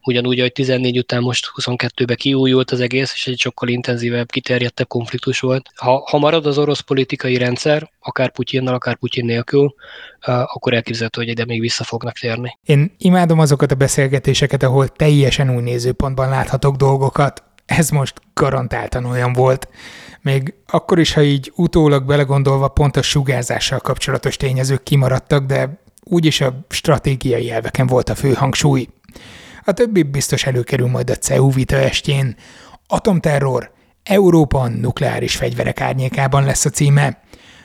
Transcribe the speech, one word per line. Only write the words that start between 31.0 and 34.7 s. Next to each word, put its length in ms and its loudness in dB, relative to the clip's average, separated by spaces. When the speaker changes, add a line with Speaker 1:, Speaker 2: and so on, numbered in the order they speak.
Speaker 2:
a 60 0
ceu 360 2
vita 240 0
estjén. 600 0
Atomterror, 840 0
Európa 560 4
a 80 0
nukleáris 680 -2